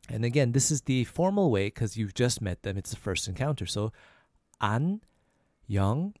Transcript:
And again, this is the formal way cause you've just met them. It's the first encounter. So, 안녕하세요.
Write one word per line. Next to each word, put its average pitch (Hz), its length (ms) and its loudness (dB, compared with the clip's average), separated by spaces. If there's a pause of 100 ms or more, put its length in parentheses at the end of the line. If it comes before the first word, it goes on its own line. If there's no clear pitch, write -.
And 113 160 -4
again, 120 300 2
this 135 180 4
is 147 100 0
the 131 220 2
formal 185 480 2
way 101 180 2
cause 107 280 -4
you've 104 160 -2
just 123 280 0
met 92 220 -4
them. 98 140 -4
It's 98 140 -8
the - 60 -8
first 92 300 -4
encounter. 120 380 -2
So, 104 260 -4 (720)
안녕하세요. 120 1600 -2